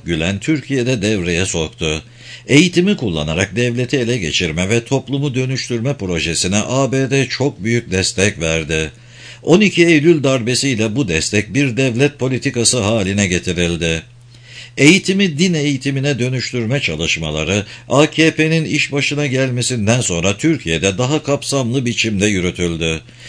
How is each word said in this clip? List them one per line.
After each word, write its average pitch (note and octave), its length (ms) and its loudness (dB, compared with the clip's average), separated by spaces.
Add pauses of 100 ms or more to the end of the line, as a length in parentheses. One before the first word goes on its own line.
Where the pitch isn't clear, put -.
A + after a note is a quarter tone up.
Gülen E2+ 340 -2
Türkiye'de C3 600 -2
devreye F2+ 440 0
soktu. D#2 580 -4 (440)
Eğitimi F3+ 500 4
kullanarak E2+ 580 -2
devleti B2 420 0
ele A2+ 200 0
geçirme E2+ 520 -2
ve A#2 140 0
toplumu C3+ 520 -2
dönüştürme B2+ 580 -2
projesine F2+ 640 -2
A B2 340 0
B C3 200 0
D C3 180 2
çok B2 340 -4
büyük A#2 280 -2
destek F#2 480 0
verdi. D#2+ 520 -2 (520)
On F3+ 180 6
iki E3+ 240 4
Eylül D3+ 380 4
darbesiyle B2 720 0
bu C3 120 0
destek F2 460 -2
bir C3 240 0
devlet C3+ 420 0
politikası B2+ 600 0
haline G2+ 480 2
getirildi. E2+ 760 0 (760)
Eğitimi F#3 600 4
din F3+ 160 4
eğitimine C#3+ 640 0
dönüştürme B2 640 -2
çalışmaları D#2+ 840 -2 (240)
A C#3+ 160 4
K D#3 260 2
P'nin D#3 340 0
iş C3+ 260 -2
başına C#3+ 360 -2
gelmesinden B2 760 0
sonra F#2 360 0
Türkiye'de F#2+ 600 0
daha C#3+ 260 0
kapsamlı C3+ 600 -2
biçimde G#2+ 400 0
yürütüldü. E2+ 760 0 (280)